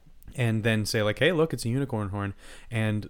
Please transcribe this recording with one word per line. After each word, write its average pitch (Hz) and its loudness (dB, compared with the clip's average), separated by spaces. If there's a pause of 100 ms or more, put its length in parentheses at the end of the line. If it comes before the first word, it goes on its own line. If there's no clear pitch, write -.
(340)
and 110 2
then 110 2
say, 113 0
like, 104 0
"Hey, 147 6
look, 160 2
it's 120 -6
a - 0
unicorn 117 -2
horn." 101 -4 (380)
And 107 0